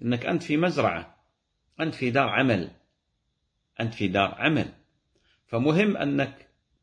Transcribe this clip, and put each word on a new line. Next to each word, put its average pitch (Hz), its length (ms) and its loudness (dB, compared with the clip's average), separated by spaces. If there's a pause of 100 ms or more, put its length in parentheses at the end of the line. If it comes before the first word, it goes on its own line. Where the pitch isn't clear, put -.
إنك 120 240 -2
أنت - 160 0
في 151 140 -2
مزرعة، 135 580 0 (640)
أنت 160 140 -4
في 127 160 -2
دار 127 180 2
عمل، 104 420 2 (1080)
أنت 113 140 -4
في 104 140 -2
دار 95 260 2
عمل، 127 340 0 (800)
فمهم 156 500 2
أنك، 139 520 -4 (340)